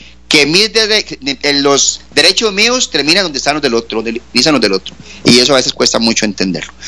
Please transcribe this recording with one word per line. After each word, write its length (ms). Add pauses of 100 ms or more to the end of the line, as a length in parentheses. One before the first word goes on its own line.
(300)
que 160
mis 260
dere-, 480
en 440
los 360 (160)
derechos 380
míos 360
terminan 340
donde 160
están 160
los 60
del 120
otro, 280
donde 200 (120)
inician 200
los 80
del 100
otro. 240 (300)
Y 140
eso 120
a 60
veces 160
cuesta 260
mucho 240
entenderlo. 480 (160)